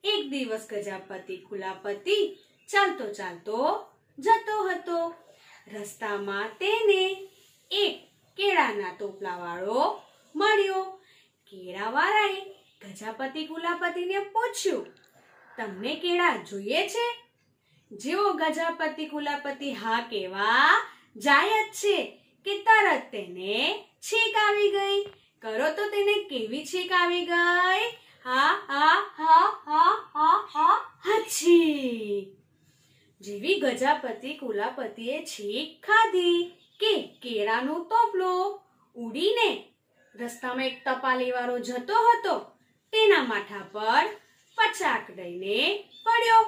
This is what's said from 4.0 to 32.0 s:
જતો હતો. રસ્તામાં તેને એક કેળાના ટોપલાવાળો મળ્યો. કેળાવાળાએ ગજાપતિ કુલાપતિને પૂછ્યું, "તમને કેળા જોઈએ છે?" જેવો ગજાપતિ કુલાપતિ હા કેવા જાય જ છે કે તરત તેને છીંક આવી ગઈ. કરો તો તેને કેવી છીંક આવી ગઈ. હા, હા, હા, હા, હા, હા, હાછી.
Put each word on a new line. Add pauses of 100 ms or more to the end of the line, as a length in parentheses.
જતો
હતો. (600)
રસ્તામાં
તેને (440)
એક (300)
કેળાના
ટોપલાવાળો (340)
મળ્યો. (680)
કેળાવાળાએ (500)
ગજાપતિ
કુલાપતિને
પૂછ્યું, (680)
"તમને
કેળા
જોઈએ
છે?" (680)
જેવો
ગજાપતિ
કુલાપતિ
હા
કેવા (320)
જાય
જ
છે (260)
કે
તરત
તેને (140)
છીંક
આવી
ગઈ. (300)
કરો
તો
તેને
કેવી
છીંક
આવી
ગઈ. (360)
હા,
હા,
હા,
હા,
હા,
હા,
હાછી. (880)